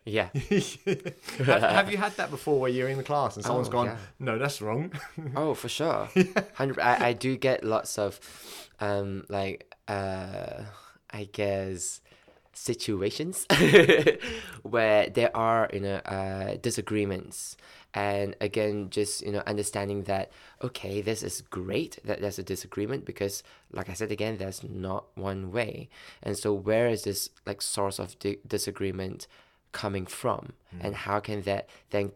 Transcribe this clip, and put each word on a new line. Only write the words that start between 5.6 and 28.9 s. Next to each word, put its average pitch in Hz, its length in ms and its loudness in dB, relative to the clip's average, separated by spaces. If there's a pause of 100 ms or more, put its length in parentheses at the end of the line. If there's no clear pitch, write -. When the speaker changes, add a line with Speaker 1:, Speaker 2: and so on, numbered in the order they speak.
Speaker 1:
sure. 117 420 0
Speaker 2:
<laughs> - 40 -20
Yeah. 185 280 4 (120)
Speaker 1:
Hundred, 135 240 -2
I, 120 300 4
I 120 40 2
do 131 240 -2
get 131 260 2
lots 110 360 0
of, 101 200 -2 (600)
um, 101 500 -2
like, 98 440 -4 (140)
uh, 95 760 -4 (460)
I 107 220 -8
guess, 95 680 -2 (520)
situations 117 960 -2
<laughs> - 1120 6
where 107 460 6
there 117 260 2
are, 113 380 4
you 98 60 -2
know, 98 160 0 (100)
uh, 95 560 -4
disagreements. 104 960 -2 (380)
And 101 460 0
again, 104 480 0
just, 104 320 0
you 104 100 -4
know, 101 140 -2
understanding 101 580 -2
that, 95 280 -2 (320)
okay, 104 380 -4
this 107 200 -2
is 95 200 -6
great 101 640 -4
that 104 160 -2
there's 98 180 -4
a 92 40 -8
disagreement 104 600 -4
because, - 380 -4 (280)
like - 180 -6
I 92 40 -10
said 104 180 -4
again, 107 260 -2
there's 95 260 -8
not 95 420 -6 (100)
one 95 360 -4
way. 113 380 -2 (340)
And 104 120 -2
so 104 180 2
where 107 340 4
is 110 160 0
this, - 260 -2 (160)
like, - 160 -6
source 98 380 -2
of 98 180 -8
di-, 101 300 -2
disagreement 95 800 -4 (460)